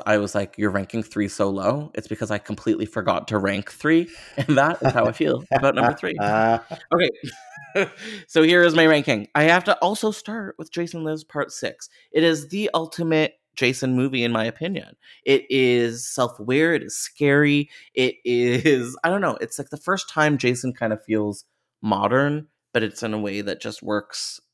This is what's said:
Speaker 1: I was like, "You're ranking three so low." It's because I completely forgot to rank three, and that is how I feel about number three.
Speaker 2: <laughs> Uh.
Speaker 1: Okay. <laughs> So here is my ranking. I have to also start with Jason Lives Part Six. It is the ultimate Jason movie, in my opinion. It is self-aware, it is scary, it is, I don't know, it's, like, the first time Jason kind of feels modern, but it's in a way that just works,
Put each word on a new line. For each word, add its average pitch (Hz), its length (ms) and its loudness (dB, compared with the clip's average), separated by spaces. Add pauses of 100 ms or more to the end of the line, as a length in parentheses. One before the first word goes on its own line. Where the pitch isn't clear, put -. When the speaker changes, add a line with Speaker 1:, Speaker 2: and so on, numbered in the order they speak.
Speaker 1:
I 107 100 4
was 101 160 -2
like, 101 240 -4
"You're 104 140 0
ranking 101 320 -4
three 104 240 -4
so 101 240 -2
low." 117 420 -2
It's - 140 -10
because 107 240 -6
I 104 80 -4
completely 107 480 -4
forgot 95 400 -2
to 110 100 -2
rank 98 340 -4
three, 165 380 0 (260)
and 139 220 0
that 151 240 2
is 131 120 2
how 117 120 2
I 123 60 2
feel 151 400 0
about 135 240 2
number 120 180 2
three. - 240 -6
Speaker 2:
<laughs> - 20 -4
Uh. 110 380 2 (360)
Speaker 1:
Okay. 175 160 2 (680)
<laughs> 196 160 0 (360)
So 160 140 4
here 175 220 6
is 170 100 6
my 165 140 6
ranking. 139 480 2
I 151 80 4
have 170 220 4
to 202 140 2
also 214 300 0
start 208 480 -10
with - 140 -16
Jason 170 320 -6
Lives 156 200 -6
Part - 280 -6
Six. - 360 -10 (240)
It 160 120 2
is 151 240 0
the 202 260 -4
ultimate 160 600 -2 (220)
Jason 127 400 -2
movie, 131 280 0
in 117 80 0
my 110 140 0
opinion. 160 500 -8 (300)
It 135 240 4
is 123 580 2
self-aware, 131 680 0
it 143 100 -2
is - 140 -12
scary, 143 720 2 (240)
it 127 220 0 (100)
is, 123 800 2
I 165 60 2
don't 196 120 -2
know, 156 200 -2
it's, - 180 -10
like, 139 100 -12
the 143 80 -12
first - 320 -4
time 151 280 2
Jason 123 360 -2
kind 110 200 -4
of 104 100 -10
feels 104 420 -2 (360)
modern, 127 680 0 (260)
but 113 100 0
it's 104 200 -8
in 110 100 -4
a 107 60 -4
way 104 220 -6
that 95 200 -6
just 107 220 -12
works, - 560 -6 (140)